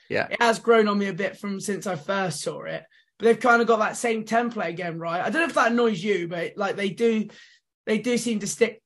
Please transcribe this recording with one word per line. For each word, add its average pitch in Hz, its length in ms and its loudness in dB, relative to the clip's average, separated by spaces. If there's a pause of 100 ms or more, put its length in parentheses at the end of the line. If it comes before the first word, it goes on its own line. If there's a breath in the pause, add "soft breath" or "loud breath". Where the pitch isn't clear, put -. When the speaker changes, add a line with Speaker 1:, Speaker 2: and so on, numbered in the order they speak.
Speaker 1:
Yeah. - 200 -2
Speaker 2:
It - 120 -4
has 233 180 4
grown 220 280 6
on 208 120 2
me 202 80 0
a 190 60 -4
bit 185 240 -6
from 196 220 -6
since 190 280 -6
I 180 80 -4
first 190 460 -4
saw 147 240 -8
it, - 180 -8 (340 soft breath)
but 208 80 -6
they've 233 140 6
kind 233 240 4
of 214 40 2
got 226 120 4
that 214 180 -2
same 226 280 -2
template 226 440 -2
again, 170 300 -8
right? 165 220 -4
I - 100 -4
don't 311 100 0
know 330 60 2
if - 80 -10
that 247 160 4
annoys 226 320 2
you, 185 240 0
but, 170 280 -6
like, 196 200 -2
they 196 140 -2
do, 220 400 0 (560 loud breath)
they 220 140 0
do 240 180 0
seem 233 220 -2
to 196 80 -6
stick. - 380 -2